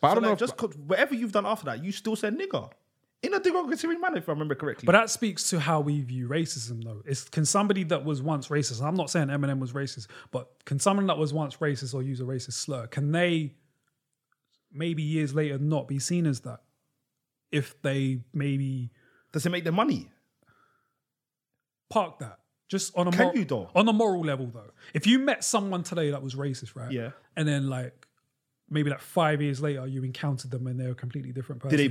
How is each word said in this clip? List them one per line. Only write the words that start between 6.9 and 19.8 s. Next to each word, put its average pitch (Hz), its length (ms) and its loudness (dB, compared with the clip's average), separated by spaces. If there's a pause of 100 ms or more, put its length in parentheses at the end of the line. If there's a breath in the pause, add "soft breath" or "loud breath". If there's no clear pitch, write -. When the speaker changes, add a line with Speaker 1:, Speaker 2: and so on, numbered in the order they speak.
Speaker 3:
It's, 139 220 -4
can 156 180 2
somebody 202 380 4
that 151 200 0
was 147 160 -2
once 143 280 -2
racist, 135 340 0
I'm 151 140 0
not 156 120 0
saying 151 200 2
Eminem 139 300 0
was 127 140 -4
racist, 135 360 -8 (240 loud breath)
but 123 200 -8 (140)
can 143 120 -2
someone 196 280 4
that 170 100 2
was 151 160 0
once 147 240 -4
racist 143 380 -2
or 131 80 -2
use 131 180 -4
a 127 40 -4
racist 127 300 -6
slur, 127 340 -6
can 143 240 0
they 165 420 2 (1160)
maybe 160 320 -4
years 151 320 0
later 147 240 2
not 147 300 0
be 139 100 -2
seen 175 280 0
as 135 140 2
that 117 200 -12 (920)
if 147 280 -2
they 135 400 0 (140)
maybe 135 560 -2 (420 soft breath)
Speaker 2:
Does 156 140 -2
it 175 40 2
make 175 140 -2
them 165 120 2
money? 233 340 2 (1800)